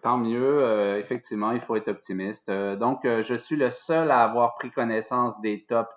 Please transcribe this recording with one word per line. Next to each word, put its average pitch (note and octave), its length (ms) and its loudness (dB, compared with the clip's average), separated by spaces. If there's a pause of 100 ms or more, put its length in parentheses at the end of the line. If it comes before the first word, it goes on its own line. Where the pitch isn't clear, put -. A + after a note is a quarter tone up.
Tant A#2+ 160 0
mieux, B2 460 2
euh, G#2 380 2
effectivement, A2 500 -4
il A#2+ 100 0
faut A2+ 140 -4
être A2 140 -2
optimiste. G2 600 -6
Euh, G2 260 -2
donc, B2 280 -2
euh, A2+ 200 2
je B2 100 -2
suis D3 220 -4
le C3 120 2
seul D#3+ 440 0
à A#2+ 100 6
avoir A#2 320 2
pris B2 160 -8
connaissance A#2 680 -2
des G#2 240 -4
tops A2+ 320 0